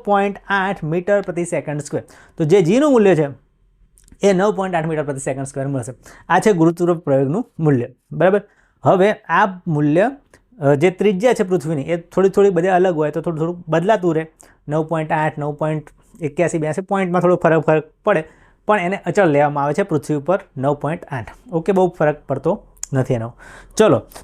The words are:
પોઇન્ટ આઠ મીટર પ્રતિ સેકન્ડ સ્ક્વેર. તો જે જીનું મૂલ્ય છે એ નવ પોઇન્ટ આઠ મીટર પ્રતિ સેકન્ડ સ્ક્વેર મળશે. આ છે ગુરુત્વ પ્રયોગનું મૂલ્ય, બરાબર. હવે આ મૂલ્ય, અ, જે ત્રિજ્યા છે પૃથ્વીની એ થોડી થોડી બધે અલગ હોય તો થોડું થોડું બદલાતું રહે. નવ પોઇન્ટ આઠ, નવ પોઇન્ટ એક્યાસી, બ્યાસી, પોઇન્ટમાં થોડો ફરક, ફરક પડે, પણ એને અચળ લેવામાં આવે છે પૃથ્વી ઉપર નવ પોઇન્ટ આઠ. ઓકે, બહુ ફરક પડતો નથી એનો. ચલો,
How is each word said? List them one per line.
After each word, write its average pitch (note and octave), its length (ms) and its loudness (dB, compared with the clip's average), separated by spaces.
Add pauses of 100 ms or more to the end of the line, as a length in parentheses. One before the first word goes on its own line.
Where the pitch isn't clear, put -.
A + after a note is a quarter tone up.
પોઇન્ટ G3+ 340 -2 (160)
આઠ F#3+ 240 -4 (120)
મીટર F#3+ 340 0
પ્રતિ F3 240 -6
સેકન્ડ D3 360 -6
સ્ક્વેર. B2+ 160 -6 (320)
તો D#3+ 160 -2
જે G3+ 80 6 (100)
જીનું C#4 260 4
મૂલ્ય G3 240 6
છે D3 80 0 (1000)
એ G3+ 60 4
નવ F#3+ 240 2
પોઇન્ટ F#3+ 200 -4
આઠ D#3+ 120 -2
મીટર D#3 200 -4
પ્રતિ C3+ 180 -8
સેકન્ડ C3+ 240 -4
સ્ક્વેર C3+ 160 -6
મળશે. C3+ 260 -6 (380)
આ F3+ 120 4
છે G#3+ 180 4
ગુરુત્વ E3+ 300 2 (140)
પ્રયોગનું C#3 400 0 (220)
મૂલ્ય, B2 200 2 (320)
બરાબર. F#3+ 220 2 (420)
હવે F#3 260 4 (300)
આ G#3+ 60 2 (300)
મૂલ્ય, D3+ 320 2 (520)
અ, D3 220 2
જે F3+ 80 4 (100)
ત્રિજ્યા G#3+ 400 2
છે G#3 120 -2
પૃથ્વીની D#3 420 -2
એ F3 40 0 (160)
થોડી F#3+ 220 2
થોડી G3+ 220 4
બધે F#3 200 2
અલગ F3+ 240 0
હોય D3 100 -2
તો E3 100 -6
થોડું D#3+ 220 -6
થોડું F3 180 -6 (140)
બદલાતું F3 420 0
રહે. D#3+ 80 -2 (420)
નવ D3+ 220 -2
પોઇન્ટ D#3 300 -4
આઠ, D#3 240 -2
નવ D3 180 -4
પોઇન્ટ D#3 260 -4 (400)
એક્યાસી, D#3+ 360 -2
બ્યાસી, D#3 280 -4
પોઇન્ટમાં F3+ 320 0
થોડો F3+ 200 2
ફરક, D#3+ 240 2
ફરક D#3 200 2 (180)
પડે, F#3+ 200 0 (420)
પણ G#3 200 2
એને F#3+ 100 -4 (140)
અચળ F3+ 260 2
લેવામાં D3 260 0
આવે D3 160 -2
છે G3 140 -2
પૃથ્વી D3+ 280 -2
ઉપર F3+ 180 0 (180)
નવ C#3 160 0 (100)
પોઇન્ટ D#3 320 -6
આઠ. A2+ 160 -10 (200)
ઓકે, E3+ 260 -2
બહુ F#3 100 4 (120)
ફરક D3+ 280 0
પડતો D3 260 -2 (420)
નથી C3 220 0
એનો. A2+ 100 -8 (500)
ચલો, G3 200 6 (260)